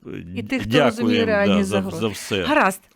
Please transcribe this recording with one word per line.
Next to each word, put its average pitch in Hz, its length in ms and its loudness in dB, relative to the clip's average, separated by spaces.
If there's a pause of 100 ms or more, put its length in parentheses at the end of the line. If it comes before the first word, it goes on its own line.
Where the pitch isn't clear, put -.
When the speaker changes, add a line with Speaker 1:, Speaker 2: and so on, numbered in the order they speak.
(360)
Speaker 1:
І - 60 -8
тих, 262 200 -4
хто 107 80 -6
Speaker 2:
дякую 147 200 4
Speaker 1:
розуміє 240 280 0
Speaker 2:
їм, - 80 2
Speaker 1:
реальні 101 300 2
Speaker 2:
да, 101 80 4
за, 190 60 -6
Speaker 1:
загрози. 98 300 -2
Speaker 2:
за 113 80 0
все. 98 340 -4
Speaker 1:
Гаразд. 226 380 2 (160)